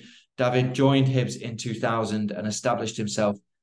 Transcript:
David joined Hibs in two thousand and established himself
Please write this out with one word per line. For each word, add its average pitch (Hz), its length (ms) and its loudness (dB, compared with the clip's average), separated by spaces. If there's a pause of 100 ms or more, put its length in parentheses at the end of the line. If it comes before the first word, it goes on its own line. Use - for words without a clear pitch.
(400)
David 127 340 2
joined 135 320 6
Hibs 131 340 0
in 113 160 -8
two 110 200 -6
thousand 107 560 -2
and 107 160 -6
established 110 500 -2
himself 104 400 0 (260)